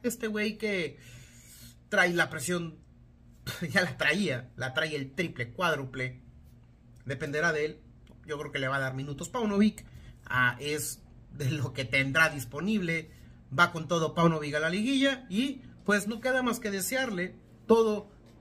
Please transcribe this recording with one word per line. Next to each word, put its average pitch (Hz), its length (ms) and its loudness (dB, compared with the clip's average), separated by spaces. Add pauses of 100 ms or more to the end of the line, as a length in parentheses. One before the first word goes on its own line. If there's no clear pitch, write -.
este 233 240 -4
güey 214 300 -2
que 190 400 -2 (920)
trae 180 240 4
la 170 160 2
presión, 165 480 -4 (440)
<laughs> - 500 -10
ya 185 100 4
la 147 160 -2
traía, 147 580 0
la 127 180 -6
trae 156 220 -2
el 135 180 -6
triple, 127 380 -6
cuádruple, 135 680 -2 (840)
dependerá 147 460 0
de 151 140 0
él. 156 140 -8 (460)
Yo 147 140 -6
creo 147 140 -8
que 143 60 -4
le 131 100 0
va 139 80 0
a - 20 0
dar 131 140 -2
minutos 139 340 -8
Paunovic, 214 560 2 (420)
ah, 123 360 2
es 147 420 -6 (300)
de 139 180 -2
lo 143 220 -2
que 131 120 -4
tendrá 139 440 4
disponible, 160 800 -2 (480)
va 170 140 6
con 160 160 -6
todo 160 260 2
Paunovic 156 420 4
a 151 40 2
la 160 100 2
liguilla 262 600 2
y 247 320 -2 (220)
pues 202 240 2
no 226 140 -6
queda 254 200 2
más 233 180 0
que 208 120 -4
desearle 196 640 -2 (320)
todo 220 440 4 (300)